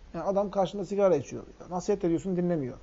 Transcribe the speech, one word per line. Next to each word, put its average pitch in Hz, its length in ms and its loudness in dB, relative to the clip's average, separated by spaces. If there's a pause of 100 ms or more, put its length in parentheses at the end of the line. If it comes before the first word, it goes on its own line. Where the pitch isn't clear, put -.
(140)
Yani 165 100 -6
adam 196 280 0
karşında 196 340 -2
sigara 196 300 4
içiyor. 123 280 -4 (180)
Ya - 80 -16
nasihat 196 340 -2
ediyorsun, 175 320 0
dinlemiyor. 170 480 0